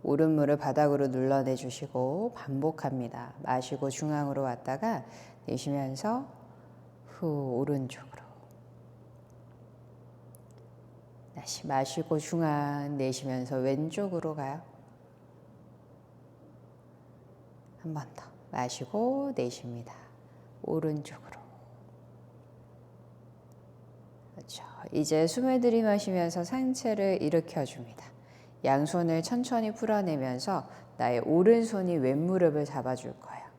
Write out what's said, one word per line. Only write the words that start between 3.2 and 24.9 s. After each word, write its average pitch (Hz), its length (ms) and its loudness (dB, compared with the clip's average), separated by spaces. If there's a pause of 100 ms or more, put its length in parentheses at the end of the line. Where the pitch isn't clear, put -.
마시고 135 480 -2
중앙으로 143 520 -2
왔다가 135 640 -2 (400)
내쉬면서 139 800 -2 (800)
후, 143 520 -2
오른쪽으로. 139 600 -4 (3250)
다시 - 300 -10
마시고 151 540 0
중앙, 147 800 0
내쉬면서 131 600 -2
왼쪽으로 156 760 -2
가요. 147 260 -6 (3250)
한 160 120 -8
번 139 220 -8
더. - 80 -16 (280)
마시고 240 840 -2
내쉽니다. 120 580 -6 (680)
오른쪽으로. - 800 -4 (3000)
그렇죠. - 280 -16 (280)